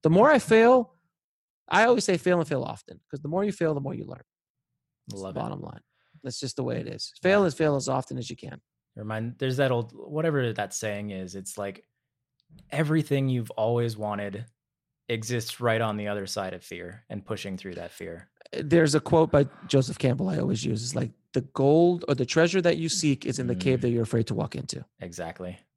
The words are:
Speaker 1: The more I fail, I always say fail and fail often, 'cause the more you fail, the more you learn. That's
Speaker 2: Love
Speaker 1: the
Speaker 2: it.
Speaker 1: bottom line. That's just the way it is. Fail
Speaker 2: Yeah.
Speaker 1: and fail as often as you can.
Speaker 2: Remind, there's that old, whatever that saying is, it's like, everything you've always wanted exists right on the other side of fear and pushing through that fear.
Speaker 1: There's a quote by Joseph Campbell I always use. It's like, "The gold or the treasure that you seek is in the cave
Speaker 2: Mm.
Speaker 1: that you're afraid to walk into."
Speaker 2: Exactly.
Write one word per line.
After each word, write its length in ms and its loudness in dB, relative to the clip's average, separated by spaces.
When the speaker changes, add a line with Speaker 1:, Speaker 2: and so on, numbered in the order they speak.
Speaker 1:
The 60 6
more 220 8
I 80 6
fail, 540 6
I 180 4
always 200 4
say 120 2
fail 220 2
and 80 -2
fail 160 -2
often, 460 -12
'cause 100 -10
the 80 -10
more 160 -2
you 80 -2
fail, 220 0
the 80 -2
more 140 -8
you 100 -10
learn. 160 -14
That's 140 -12
Speaker 2:
Love 120 -8
Speaker 1:
the 60 -6
Speaker 2:
it. 40 -4
Speaker 1:
bottom 180 -6
line. 200 -14
That's 160 -10
just 160 -8
the 80 -4
way 140 -4
it 100 -6
is. 240 -12
Fail 200 4
Speaker 2:
Yeah. 60 4
Speaker 1:
and 60 0
fail 220 2
as 140 -4
often 280 -2
as 120 -8
you 80 -12
can. 240 -14
Speaker 2:
Remind, 440 -8
there's 180 -2
that 140 2
old, 220 -2
whatever 600 -2
that 200 -6
saying 380 -6
is, 240 -10
it's 220 -12
like, 260 -8
everything 580 0
you've 240 -2
always 460 0
wanted 480 -6
exists 500 -4
right 220 2
on 160 -2
the 100 -6
other 200 -4
side 260 -6
of 100 -14
fear 460 -14
and 160 -10
pushing 320 -8
through 180 -12
that 160 -12
fear. 380 -14
Speaker 1:
There's 420 4
a 60 4
quote 300 4
by 160 6
Joseph 320 2
Campbell 300 0
I 100 -2
always 240 -2
use. 200 -2
It's 120 -8
like, 160 -4
"The 80 0
gold 680 4
or 80 2
the 100 -2
treasure 360 4
that 160 2
you 100 -4
seek 380 0
is 140 -4
in 80 -4
the 80 0
cave 240 2
Speaker 2:
Mm. 20 -2
Speaker 1:
that 80 0
you're 140 0
afraid 240 0
to 80 -4
walk 200 -4
into." 300 -10
Speaker 2:
Exactly. 580 -12